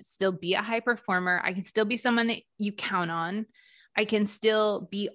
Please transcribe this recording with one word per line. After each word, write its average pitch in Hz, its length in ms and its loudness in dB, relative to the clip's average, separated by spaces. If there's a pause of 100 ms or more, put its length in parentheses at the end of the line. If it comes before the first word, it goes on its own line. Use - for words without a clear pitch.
still - 280 0
be 175 220 -2
a - 80 2
high 226 200 -2
performer. 180 640 0
I 185 100 -2
can 185 100 -4
still 220 220 2
be 233 120 0
someone 233 300 2
that - 160 -2 (160)
you 208 120 -2
count 180 380 -2
on. 175 380 -4 (500)
I 214 60 2
can 208 220 2
still 214 640 2
be 202 240 -4